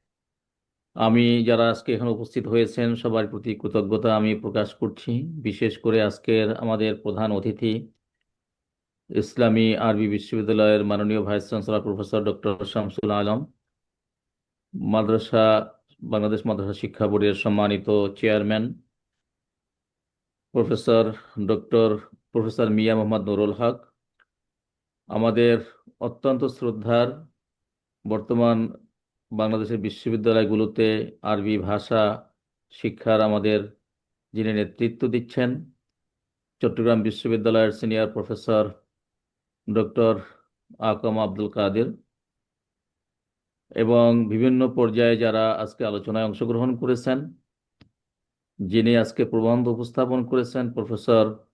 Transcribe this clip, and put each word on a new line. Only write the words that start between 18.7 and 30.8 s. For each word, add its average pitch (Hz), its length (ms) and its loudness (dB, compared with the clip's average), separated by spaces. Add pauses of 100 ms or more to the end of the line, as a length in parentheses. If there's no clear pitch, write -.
প্রফেসর 113 600 2 (340)
ডক্টর, 110 520 2 (340)
প্রফেসর 113 380 -2
মিয়া 110 240 2
মোহাম্মদ 107 340 0
নুরুল 104 240 2
হক, 120 240 -2 (1300)
আমাদের 117 500 2 (420)
অত্যন্ত 127 440 -2
শ্রদ্ধার, 120 800 -2 (800)
বর্তমান 113 680 2 (600)
বাংলাদেশের 110 460 -2
বিশ্ববিদ্যালয়গুলোতে 110 1400 0